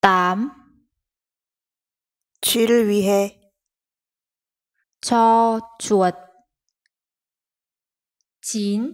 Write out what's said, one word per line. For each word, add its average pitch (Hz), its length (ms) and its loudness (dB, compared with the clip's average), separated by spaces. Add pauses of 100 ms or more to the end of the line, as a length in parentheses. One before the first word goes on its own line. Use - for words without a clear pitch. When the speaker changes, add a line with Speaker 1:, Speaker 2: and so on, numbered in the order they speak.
Speaker 1:
Tám. 190 500 0 (1900)
Speaker 2:
쥐를 233 480 0
위해. 202 520 -2 (1600)
Speaker 1:
Cho 226 580 2 (220)
chuột. 185 340 0 (2250)
Chín. 208 540 -6